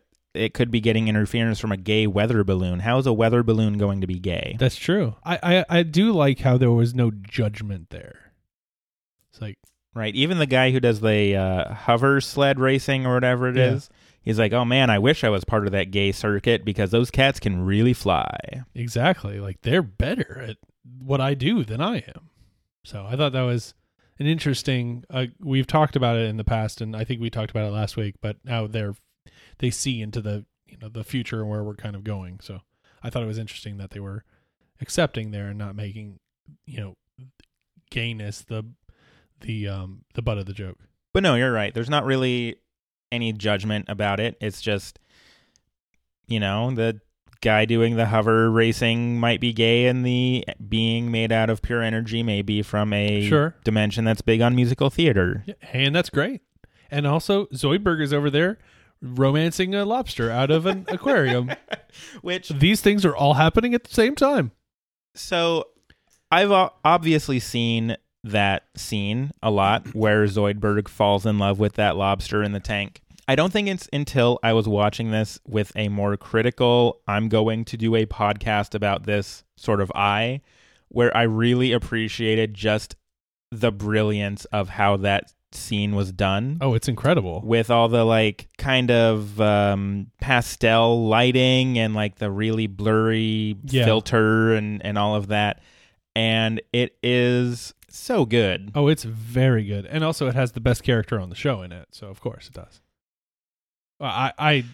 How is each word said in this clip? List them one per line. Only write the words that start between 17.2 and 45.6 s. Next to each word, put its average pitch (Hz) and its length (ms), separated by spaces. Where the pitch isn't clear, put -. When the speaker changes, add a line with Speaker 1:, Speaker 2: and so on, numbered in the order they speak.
Speaker 1:
can 90 260
really 107 260
fly." 90 460
Speaker 2:
Exactly. 117 680
Like, 98 220
they're 160 200
better 135 640
at 113 120
what 135 200
I 135 140
do 147 300
than 110 160
I 208 160
am. - 240
So 101 200
I 113 120
thought 143 160
that 131 100
was 120 320
an 143 60
interesting, 127 840
uh, 127 160
we've 135 260
talked 151 300
about 120 200
it 113 120
in 107 80
the 110 80
past, 110 360
and 110 140
I 107 80
think 117 180
we 117 80
talked 107 220
about 107 160
it 101 60
last 107 240
week, 104 240
but 107 240
now 113 240
they're, 104 260
they 127 120
see 123 300
into 107 200
the, 104 260
you - 120
know, 110 80
the 113 140
future 117 380
and 107 100
where 104 140
we're 104 100
kind 101 220
of 98 80
going. 95 360
So 92 200
I 113 80
thought 120 140
it - 20
was 110 120
interesting 104 400
that 98 120
they 101 100
were 98 220
accepting 117 520
there 101 160
and 101 100
not 101 160
making, 104 460
you 123 140
know, 95 160
gayness 113 520
the, 110 220
the, 107 280
um, 95 340
the 120 80
butt 110 160
of 98 80
the 98 60
joke. 92 260
Speaker 1:
But 190 80
no, 165 120
you're 127 180
right. 104 200
There's 117 180
not 147 140
really 127 520
any 117 220
judgment 104 560
about 101 320
it. 117 200
It's 107 200
just, - 380